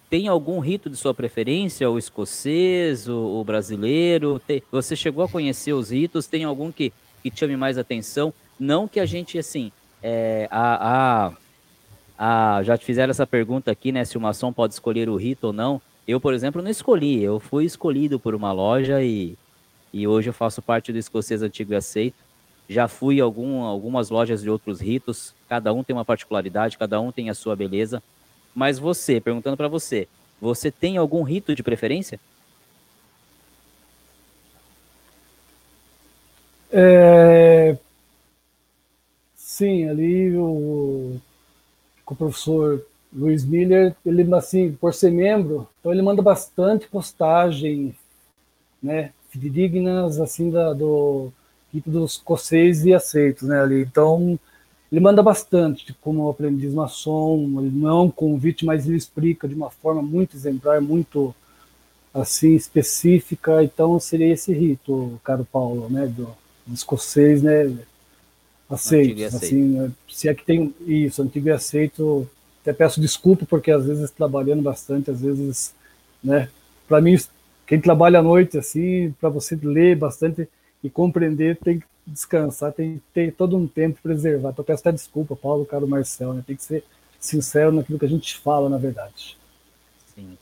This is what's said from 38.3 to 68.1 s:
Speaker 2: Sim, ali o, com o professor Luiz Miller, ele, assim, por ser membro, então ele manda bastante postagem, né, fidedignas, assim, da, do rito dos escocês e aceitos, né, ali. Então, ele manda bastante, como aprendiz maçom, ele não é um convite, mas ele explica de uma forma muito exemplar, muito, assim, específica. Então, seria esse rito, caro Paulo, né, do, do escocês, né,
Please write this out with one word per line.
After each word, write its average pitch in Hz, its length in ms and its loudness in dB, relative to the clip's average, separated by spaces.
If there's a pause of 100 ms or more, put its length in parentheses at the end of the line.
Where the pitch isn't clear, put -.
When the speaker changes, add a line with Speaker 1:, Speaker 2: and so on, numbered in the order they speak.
Speaker 2:
Sim, 190 540 -2
ali 175 480 0
o, 147 800 -2 (880)
com 143 100 -12
o - 20 -14
professor 151 680 -2 (260)
Luiz 147 320 0
Miller, 180 500 4 (120)
ele, 175 280 2
assim, 180 380 0
por 170 220 -2
ser 185 160 4
membro, 175 580 0 (120)
então 170 120 -4
ele 190 80 0
manda 202 220 2
bastante 202 640 2
postagem, 156 1080 0 (880)
né, 147 300 -6 (160)
fidedignas, 170 920 -2
assim, 165 300 -4
da, 165 220 2
do 143 580 0 (420)
rito 156 180 -8
dos 160 220 -2
escocês 165 720 2
e 185 80 8
aceitos, 147 560 0
né, 143 140 2
ali. 135 180 2
Então, 160 580 2 (520)
ele 160 100 2
manda 202 220 8
bastante, 175 800 2
como 151 260 -2
aprendiz 143 460 -4
maçom, 156 880 -2
ele 135 80 -2
não 147 180 0
é 165 140 4
um 180 80 4
convite, 156 560 -2
mas 156 200 0
ele 165 120 0
explica 160 500 -4
de 139 60 -10
uma 151 160 -8
forma 156 320 -4
muito 160 340 -2
exemplar, 143 460 0
muito, 147 520 -2 (800)
assim, 160 420 2
específica. 160 1080 2
Então, 165 340 2
seria 165 320 0
esse 170 220 -2
rito, 135 720 -2
caro 127 260 -4
Paulo, 120 380 -4
né, 135 180 -2
do, 120 220 -8 (380)
do 120 80 -12
escocês, 143 680 2
né, 151 320 2 (960)